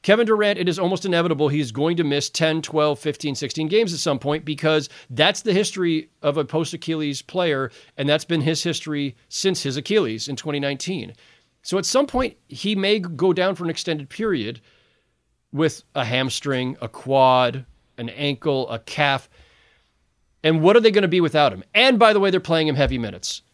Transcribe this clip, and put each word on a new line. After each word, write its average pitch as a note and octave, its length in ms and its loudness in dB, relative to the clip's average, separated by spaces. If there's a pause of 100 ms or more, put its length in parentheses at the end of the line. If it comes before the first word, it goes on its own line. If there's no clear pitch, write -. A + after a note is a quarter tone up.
Kevin A3 220 4
Durant, G#3 340 2
it F3 80 0
is E3 100 0
almost F3+ 280 -2
inevitable E3+ 420 2
he's C#3+ 240 0
going D3+ 240 0
to E3+ 80 0
miss C#3+ 260 -2
ten, D#3+ 320 0
twelve, D3+ 380 0
fifteen, D3 360 -6
sixteen D#3 340 -6
games G3+ 240 2
at D3+ 60 -8
some C#3 200 -2
point D3+ 240 -2
because D#3 460 0 (200)
that's D#3 340 2
the G#3+ 100 2
history F3 560 0 (120)
of C#3+ 140 0
a D#3 80 0
post-Achilles D#3 800 -4
player, D3 500 -2 (240)
and C#3 140 -2
that's D3+ 160 2
been E3 160 0
his D#3 200 0
history D3 540 -4 (140)
since - 340 -2
his C3+ 140 -4
Achilles C#3+ 500 -2
in C#3 80 -6
twenty C#3+ 240 -6
nineteen. C#3 540 -6 (480)
So - 160 -4
at F#3+ 80 -2
some C4+ 200 0
point, C4 300 -4 (140)
he G3+ 260 -4
may G3+ 240 2
go F3 320 0
down F#3 240 0
for E3+ 80 -10
an E3+ 60 -2
extended D#3 400 -6
period B2 500 -4 (920)
with D3+ 300 -2 (120)
a C#3 80 -2
hamstring, B2+ 760 -2
a A#2 80 -10
quad, C3 760 2 (320)
an A#2 120 -8
ankle, C3+ 600 -2
a A2+ 100 -8
calf. C#3 500 -2 (1120)
And D#3+ 180 4
what F#3 140 6
are A#3+ 60 8
they A3 100 6
gonna G3 160 2
be F3 140 4
without D3 320 4
him? F#2+ 100 -12 (100)
And B3 240 6
by G#3+ 140 8
the G#3 80 4
way, G3 100 4
they're F#3 120 2
playing D#3+ 260 0
him D3 80 0
heavy C3 220 2
minutes. G2+ 440 -8 (120)